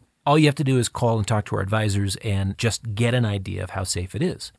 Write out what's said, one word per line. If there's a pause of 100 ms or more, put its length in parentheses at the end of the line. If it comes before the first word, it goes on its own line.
(260)
All
you
have
to
do
is
call
and
talk
to
our
advisors
and
just
get
an
idea
of
how
safe
it
is.